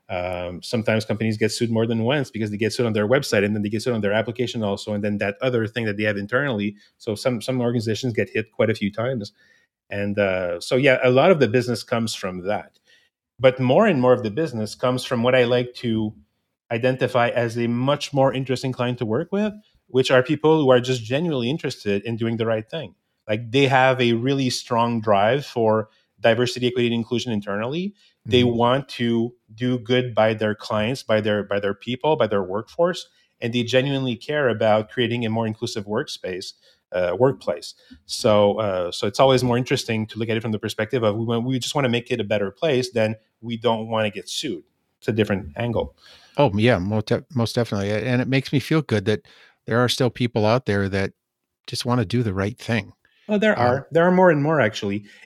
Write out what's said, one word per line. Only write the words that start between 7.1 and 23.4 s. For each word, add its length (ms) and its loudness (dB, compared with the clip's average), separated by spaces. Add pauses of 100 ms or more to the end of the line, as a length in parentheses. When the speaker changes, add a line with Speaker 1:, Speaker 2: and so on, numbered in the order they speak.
Speaker 1:
some, 260 -2
some 200 -4
organizations 520 -2
get 160 -2
hit 220 -6
quite 200 0
a 40 0
few 160 -4
times. 420 -6 (560)
And, 300 -4
uh, 420 0
so, 160 -4
yeah, 260 4
a 80 4
lot 200 6
of 80 4
the 100 4
business 360 0
comes 300 -4
from 320 -8
that. 320 -6 (600)
But 220 4
more 260 4
and 140 2
more 120 6
of 120 2
the 60 -2
business 440 -4
comes 300 -2
from 180 -2
what 120 2
I 100 6
like 300 0
to 380 -2 (600)
identify 560 0
as 280 -2
a 120 -2
much 440 -2
more 200 4
interesting 400 -4
client 260 -4
to 80 -4
work 240 -2
with, 220 -2 (340)
which 240 0
are 120 6
people 380 2
who 100 4
are 100 6
just 240 -4
genuinely 460 -2
interested 540 -4
in 120 -6
doing 200 -2
the 100 -2
right 220 -2
thing. 260 -10 (340)
Like, 240 -6